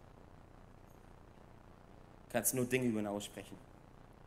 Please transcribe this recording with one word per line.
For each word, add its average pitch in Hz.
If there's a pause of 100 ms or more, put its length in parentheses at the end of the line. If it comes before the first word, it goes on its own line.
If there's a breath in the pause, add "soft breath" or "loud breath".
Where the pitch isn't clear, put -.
(2250)
Kannst 117
nur 127
Dinge 127
über 110
ihn 107
aussprechen 101 (680)